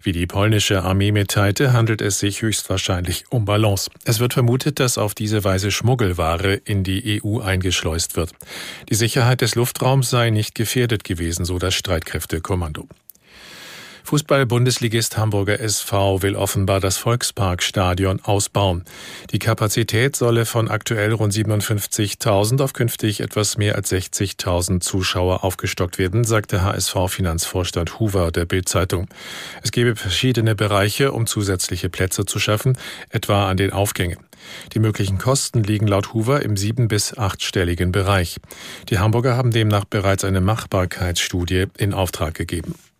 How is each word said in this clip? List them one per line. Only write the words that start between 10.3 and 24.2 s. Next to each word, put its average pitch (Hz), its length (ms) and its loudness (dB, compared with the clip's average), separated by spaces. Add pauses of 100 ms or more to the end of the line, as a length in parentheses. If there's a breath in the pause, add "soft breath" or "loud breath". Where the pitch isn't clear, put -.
nicht 107 240 0
gefährdet 113 480 0
gewesen, 85 420 -4
so 90 140 -2
das 90 160 0
Streitkräftekommando. 82 1120 -4 (1160 loud breath)
Fußball-Bundesligist 120 1120 2
Hamburger 104 400 0
S 107 220 -2
V 98 420 0
will 101 140 0
offenbar 98 420 0
das 95 180 0
Volksparkstadion 95 1300 0
ausbauen. 98 640 0 (480 loud breath)
Die 104 80 0
Kapazität 113 760 0
solle 117 320 2
von 117 220 0
aktuell 107 440 0
rund 107 200 2
siebenundfünfzigtausend 107 1300 0
auf 135 100 0
künftig 113 460 0
etwas - 400 -2
mehr 104 160 2
als 101 140 -4
sechzigtausend 92 960 0